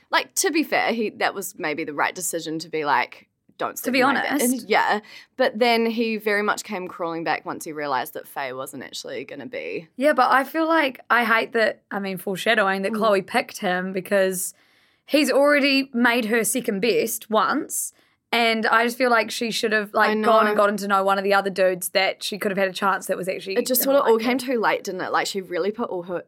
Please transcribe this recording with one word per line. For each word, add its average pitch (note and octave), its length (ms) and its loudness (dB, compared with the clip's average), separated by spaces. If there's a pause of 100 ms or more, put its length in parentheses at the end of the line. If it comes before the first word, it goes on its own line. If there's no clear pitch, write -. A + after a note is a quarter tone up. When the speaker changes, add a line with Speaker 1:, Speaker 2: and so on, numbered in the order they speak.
(100)
Speaker 1:
like, - 260 0
to F#4+ 160 2
be D#4 100 2
fair, D3+ 300 0
he, A3+ 180 0
that - 240 -2
was - 240 -10
maybe D#3+ 240 -2
the D#3 100 -8
right C#3+ 220 -2
decision D#3+ 460 -6
to E3+ 80 -16
be D#3 160 -4
like, B2+ 440 -2 (300)
"Don't B2 180 -4
Speaker 2:
To - 60 -12
Speaker 1:
sleep C4 120 -4
Speaker 2:
be C4+ 60 2
Speaker 1:
in B3 60 4
my C#4 80 2
bed." - 160 -2
Speaker 2:
honest. A3 380 0
Speaker 1:
Yeah, F3+ 320 2 (360)
but B3 220 0
then A#3 280 4
he A3+ 320 -2
very G#3 240 0
much G#3 200 0
came F#3 240 -6
crawling E3 380 -6
back D#3+ 200 -2
once D3+ 200 -8
he E3+ 80 -10
realised C#3+ 420 -4
that - 140 -12
Faye C3+ 240 -8
wasn't C3 320 -10
actually C#3 400 -10
gonna C#3 220 -14
be. F2+ 500 -8
Speaker 2:
Yeah, C#4+ 160 2
but B3+ 180 2
I C4 140 4
feel D#4+ 240 -2
like, D#4 320 0 (100)
I A#3 140 4
hate A3+ 300 0
that, A3 360 0
I G#3 80 -6
mean, F#3+ 180 -6
foreshadowing, G3 680 0
that G3+ 100 -2
Speaker 1:
Mm. A3 60 -4
Speaker 2:
Chloe G3+ 240 2
picked - 360 -4
him F#3 340 -2
because F#3+ 640 -2 (500)
he's C4+ 280 2
already C#4 600 4
made A#3+ 340 2
her A3 180 0
second A3 360 -2
best G#3 480 0
once. G#3+ 640 -2 (400)
And A3+ 340 2
I A3+ 160 4
just A#3+ 160 -2
feel B3+ 140 4
like A3 180 2
she A3+ 220 -4
should - 180 -2
have, G#3 240 0
like, G#3+ 160 4
Speaker 1:
I G#3+ 100 2
Speaker 2:
gone A3 280 6
and G#3 80 0
Speaker 1:
know. G#3+ 40 2
Speaker 2:
gotten G#3 180 4
to G3+ 100 -6
know G3 160 2
one G3 140 2
of G3 60 -2
the G3 100 2
other G3 160 2
dudes F#3 400 0
that F#3+ 340 0
she - 120 -6
could G3+ 140 -2
have F#3 80 -4
had G3 100 2
a F#3 40 -6
chance F#3+ 340 -2
that F#3 100 -2
was F3 120 -6
actually F#3+ 260 -6
Speaker 1:
It A#3+ 100 0
just B3+ 200 0
Speaker 2:
gonna C4+ 140 4
Speaker 1:
sort - 40 2
of - 60 0
all A3+ 80 6
Speaker 2:
like A3 80 0
Speaker 1:
came A#3+ 80 2
Speaker 2:
him. C4 60 0
Speaker 1:
too B3 220 -2
late, E3 220 2
didn't F#3 200 -8
it? A2+ 100 -6
Like, D3+ 160 0
she G3 120 -6
really F3 300 -4
put A3 180 -4
all F3+ 160 -6
her F3 240 -6